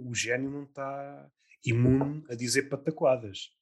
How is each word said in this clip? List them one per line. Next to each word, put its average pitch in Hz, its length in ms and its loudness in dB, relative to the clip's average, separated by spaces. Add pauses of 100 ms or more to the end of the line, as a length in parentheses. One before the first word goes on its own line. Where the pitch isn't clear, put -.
o 120 60 -6
gênio 120 380 0
não 143 140 -10
tá 139 640 -12 (360)
imune 135 640 4
a 120 60 -8
dizer 123 280 0
pataquadas. 135 880 0 (120)